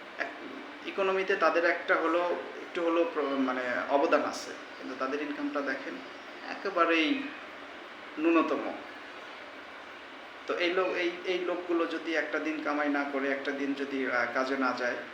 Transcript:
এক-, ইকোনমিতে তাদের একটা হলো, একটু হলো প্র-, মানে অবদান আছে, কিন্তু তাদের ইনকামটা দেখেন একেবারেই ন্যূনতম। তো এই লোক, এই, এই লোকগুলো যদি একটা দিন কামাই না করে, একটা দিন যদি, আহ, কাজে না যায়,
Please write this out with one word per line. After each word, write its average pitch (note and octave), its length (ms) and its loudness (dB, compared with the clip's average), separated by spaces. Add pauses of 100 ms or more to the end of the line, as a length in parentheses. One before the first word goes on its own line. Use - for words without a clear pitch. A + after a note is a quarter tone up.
(180)
এক-, - 720 -10
ইকোনমিতে F#3+ 480 2
তাদের E3 280 6
একটা F3 300 4
হলো, E3 240 4 (420)
একটু - 240 -4
হলো E3+ 200 6 (100)
প্র-, D3+ 80 2
মানে C3 380 2 (280)
অবদান D3 360 6
আছে, - 260 -4 (280)
কিন্তু C3+ 200 -8
তাদের C3+ 240 -2
ইনকামটা C#3+ 380 -2
দেখেন C3+ 340 -4 (560)
একেবারেই E3 720 4 (1000)
ন্যূনতম। D#3 520 4 (1700)
তো C#3+ 80 0
এই E3+ 160 0
লোক, F#3 160 2
এই, F3 240 0 (140)
এই F#3 140 0
লোকগুলো F3 480 0
যদি D#3+ 280 -2
একটা D3+ 240 0
দিন D3+ 260 -2
কামাই D3 240 2
না C#3+ 240 2
করে, C#3 180 0
একটা C3+ 200 -2
দিন C#3 240 -2
যদি, C3+ 320 -2
আহ, B2 280 2
কাজে C3+ 220 0
না B2+ 220 2
যায়, A#2+ 180 0 (180)